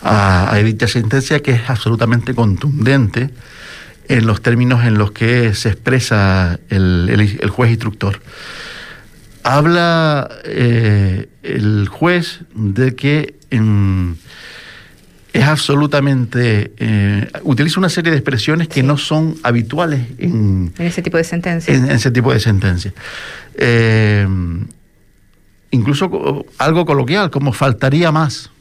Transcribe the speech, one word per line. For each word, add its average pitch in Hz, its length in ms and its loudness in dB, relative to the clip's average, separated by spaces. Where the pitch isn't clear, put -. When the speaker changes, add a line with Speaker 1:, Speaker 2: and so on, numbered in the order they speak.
Speaker 1:
a, 98 500 2
a 104 40 2
dicha 107 300 0
sentencia, 127 540 0
que 139 100 -2
es 117 180 0
absolutamente 117 680 -2
contundente 120 920 0
en 113 180 2
los 104 140 0
términos 123 440 2
en 110 120 2
los 104 140 0
que 113 440 0
se 113 140 -2
expresa 95 920 0
el, 92 400 2
el, 104 120 2
el 104 80 -2
juez 117 220 2
instructor. 104 480 -4
Habla, 160 880 2
eh, 104 840 2
el 104 440 0
juez 175 540 -2
de 110 420 0
que, 143 400 -2
em, 98 680 0
es 131 100 2
absolutamente, 139 1300 0
eh, 101 520 0
utiliza 147 360 0
una 185 100 2
serie 170 220 0
de 151 60 2
expresiones 151 500 -2
que 139 140 -2
Speaker 2:
Sí. 127 60 2
Speaker 1:
no 143 100 2
son 156 460 -2
habituales 123 640 -2
en 98 600 0
Speaker 2:
En 170 80 -4
ese 170 160 -4
tipo 170 160 -2
de 165 60 2
sentencias. 170 540 -2
Speaker 1:
en, 127 80 2
en 139 60 0
ese 131 200 0
tipo 127 220 2
de 117 60 2
sentencias. 98 540 0
Eh, 110 720 2
incluso 139 380 0
co-, 151 360 -4
algo 160 280 2
coloquial, 151 440 0
como 139 240 -2
"faltaría 139 580 0
más". 156 380 -2